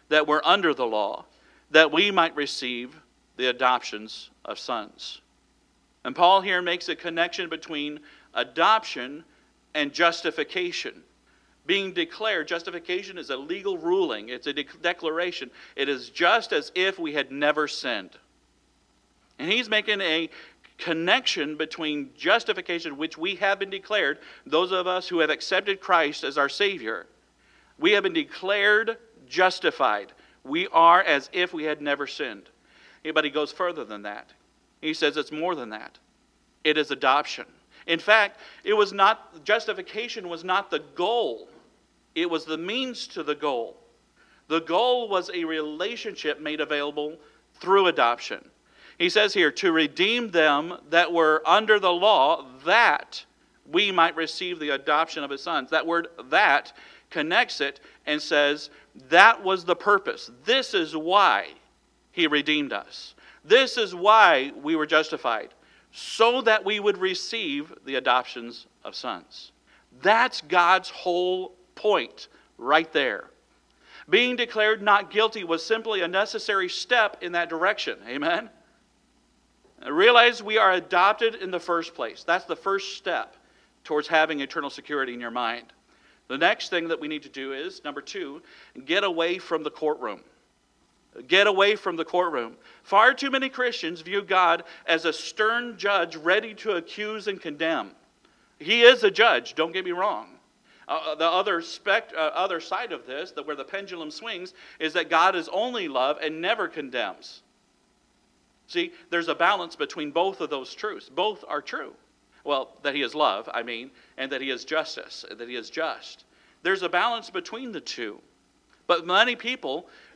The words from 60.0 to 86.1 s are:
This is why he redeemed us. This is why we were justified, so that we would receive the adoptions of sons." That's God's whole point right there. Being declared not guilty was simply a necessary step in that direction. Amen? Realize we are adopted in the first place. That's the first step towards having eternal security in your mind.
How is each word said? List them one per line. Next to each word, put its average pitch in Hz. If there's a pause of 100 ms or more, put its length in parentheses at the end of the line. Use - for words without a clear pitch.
This 254
is 160
why 156 (640)
he 165
redeemed 147
us. - (280)
This 240
is 196
why 175 (100)
we 156
were 151
justified, 151 (380)
so 240
that 220
we 208
would 202
receive 180 (120)
the 135
adoptions 123 (160)
of -
sons." - (520)
That's 226
God's 180
whole 180 (180)
point - (320)
right 156
there. 123 (760)
Being 247
declared 220
not 202
guilty 220
was 165
simply 220
a 170
necessary 196
step 226
in 175
that 170
direction. 165
Amen? 165 (1300)
Realize 233
we 214
are 190
adopted 190
in 190
the 180
first 170
place. 117
That's 180
the 165
first 196
step 147 (480)
towards 151
having 156
eternal 143
security 135
in 120
your 117
mind. 117 (540)